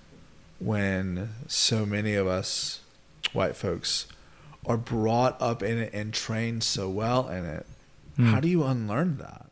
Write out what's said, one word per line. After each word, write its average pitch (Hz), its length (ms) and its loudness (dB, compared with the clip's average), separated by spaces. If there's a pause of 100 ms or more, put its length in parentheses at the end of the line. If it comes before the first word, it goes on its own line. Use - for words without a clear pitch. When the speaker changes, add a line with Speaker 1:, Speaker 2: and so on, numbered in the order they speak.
(580)
Speaker 1:
when 95 720 0 (180)
so - 380 2
many 104 280 0
of 98 120 4
us - 540 -2 (520)
white 95 240 0
folks - 500 -2 (600)
are 117 100 2
brought 117 640 2
up 117 220 0
in 113 160 0
it 113 160 -4
and 104 180 -4
trained 113 500 -2
so 95 260 0
well 113 400 0
in 90 160 -4
it. 80 220 -6 (500)
Speaker 2:
Hmm. 123 100 6
Speaker 1:
How 113 140 6
do 156 80 2
you 175 160 4
unlearn 131 540 0
that? - 340 -14